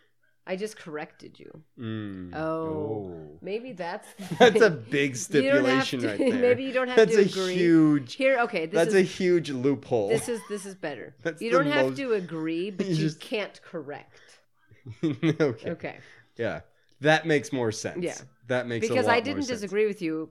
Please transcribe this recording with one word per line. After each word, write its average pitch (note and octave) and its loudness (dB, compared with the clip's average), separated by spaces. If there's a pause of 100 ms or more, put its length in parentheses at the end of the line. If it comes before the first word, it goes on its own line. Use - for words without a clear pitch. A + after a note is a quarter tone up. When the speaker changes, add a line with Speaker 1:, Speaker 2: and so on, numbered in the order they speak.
(460)
Speaker 1:
I F#3 -6
just G#3 -10
corrected - -14
you. - -20 (160)
Speaker 2:
Mm. G#2 -10
Speaker 1:
Oh. D3 -8
Speaker 2:
Oh. D#3+ -6
Speaker 1:
Maybe A#3 -8
that's F3+ -10
the F3+ -10
Speaker 2:
<laughs> D#3 -8
That's A3+ 6
a G#3 8
Speaker 1:
thing. B2 -6
Speaker 2:
big C#3+ 0 (180)
Speaker 1:
You C4 4
don't C#4+ 4
have C4 2
Speaker 2:
stipulation - -4
Speaker 1:
to, - 0
Speaker 2:
right - -2
there. C4 2
Speaker 1:
<laughs> B3 0
maybe B3 4
you C4 -6
don't B3+ 0
have B3+ 0
Speaker 2:
That's A3 8
Speaker 1:
to - 8
Speaker 2:
a G3 8
Speaker 1:
agree. F#3 0
Speaker 2:
huge, D#3+ 4
Speaker 1:
Here, C4 2
okay, G3+ -2
this E3 -8
Speaker 2:
that's E3+ 4
Speaker 1:
is G#3 2
Speaker 2:
a F#3+ 8
huge F3 2
loophole. B2 0
Speaker 1:
This A2+ 0
is, A3+ -4
this G3+ -10
is G3 -14
better. C3+ -10
Speaker 2:
<laughs> - -20
That's E3 -6
Speaker 1:
You A3+ -4
Speaker 2:
the B3 4
Speaker 1:
don't C#4 2
have C#4+ 2
Speaker 2:
most C4 -4
Speaker 1:
to C4 -4
agree, E3 -4
but G3 -4
Speaker 2:
You F#3 0
Speaker 1:
you D#3 0
Speaker 2:
just D#3 -4
Speaker 1:
can't - -8
correct. C#3+ -14 (840)
Speaker 2:
<laughs> - -
Okay. D#3 0
Speaker 1:
Okay. D#3+ -10 (400)
Speaker 2:
Yeah. F#2+ -4 (400)
That D#3 2
makes D3 0
more A#2+ 0
sense. G#2+ -8
Speaker 1:
Yeah. D#3 -6 (320)
Speaker 2:
That B2 -2
makes A#2+ -2
Speaker 1:
Because B3 2
Speaker 2:
a - 2
lot A#3 4
Speaker 1:
I A#3+ 2
didn't C#4+ -4
Speaker 2:
more D4 -4
sense. A#3 -6
Speaker 1:
disagree G3+ 0
with G3+ -6
you, D#3+ -4